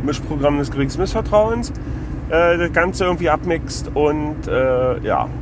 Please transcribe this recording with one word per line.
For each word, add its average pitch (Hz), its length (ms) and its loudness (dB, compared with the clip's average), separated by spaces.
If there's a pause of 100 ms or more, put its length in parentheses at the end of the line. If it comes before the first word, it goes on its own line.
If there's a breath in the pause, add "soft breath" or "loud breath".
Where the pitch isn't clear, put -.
Mischprogramm 143 540 0
des 143 120 -2
geringsten 139 300 -2
Missvertrauens, 220 720 2 (580 loud breath)
äh, 170 300 4
das 170 160 0
Ganze 180 300 2
irgendwie 175 260 2
abmixt 156 640 -2
und, 151 520 0
äh, 127 520 0
ja. 69 300 0 (140)